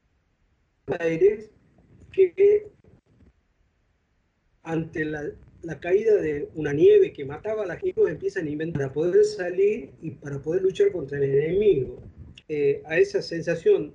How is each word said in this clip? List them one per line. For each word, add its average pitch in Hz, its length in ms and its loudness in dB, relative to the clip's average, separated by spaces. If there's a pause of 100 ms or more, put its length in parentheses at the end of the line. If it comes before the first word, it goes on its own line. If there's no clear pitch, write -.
(880)
Buenos 190 140 -6
Aires 170 500 0 (640)
que 403 560 4 (1900)
ante 160 420 -6
la, 151 260 -8 (320)
la 160 180 -12
caída 214 360 2
de 156 380 -2
una 151 180 -4
nieve 185 400 6
que 143 120 -12
mataba 208 400 -6
a - 20 -6
la 165 100 -8
gente, 185 320 -4
empiezan 175 380 -6
a 143 40 -4
inventar 156 320 -6
para 131 100 -6
poder 175 320 2
salir 196 640 -2 (100)
y 160 120 -12
para 139 280 -12
poder 165 220 -4
luchar 190 300 0
contra 143 260 -8
el 139 60 0
enemigo. 156 760 0 (520)
Eh, 143 340 0
a 160 120 -2
esa 196 240 2
sensación 165 720 0